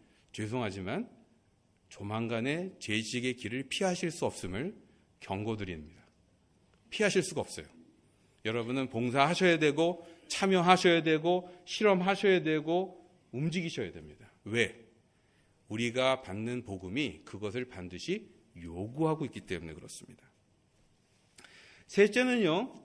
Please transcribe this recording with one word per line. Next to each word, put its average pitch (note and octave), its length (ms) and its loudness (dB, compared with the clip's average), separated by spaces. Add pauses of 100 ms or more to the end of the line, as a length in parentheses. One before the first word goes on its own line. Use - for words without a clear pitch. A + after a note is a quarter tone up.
(320)
죄송하지만 G#2+ 760 -6 (800)
조만간에 A#2 920 -4
재직의 A2+ 560 -4
길을 B2 340 -8
피하실 F3+ 400 -2
수 D3+ 160 -6
없음을 G#2+ 500 -6 (440)
경고드립니다. F#2+ 800 -8 (880)
피하실 G3 320 2
수가 C#3+ 200 -4
없어요. - 260 -10 (760)
여러분은 A#2+ 460 -2
봉사하셔야 C#3+ 680 4
되고 D#3 480 2 (220)
참여하셔야 F3+ 760 6
되고 D#3+ 520 2 (100)
실험하셔야 F#3+ 760 4
되고 D#3 680 0 (240)
움직이셔야 D3+ 600 -4
됩니다. D#2 400 -18 (140)
왜? G#2+ 440 -2 (800)
우리가 B2 540 0
받는 A2+ 420 -6
복음이 F#2+ 580 -6
그것을 G#2 420 -8
반드시 F2+ 640 -10 (320)
요구하고 B2+ 680 -4
있기 G#2 160 -10
때문에 E2 320 -10
그렇습니다. - 540 -18 (1600)
셋째는요, A3 880 4 (120)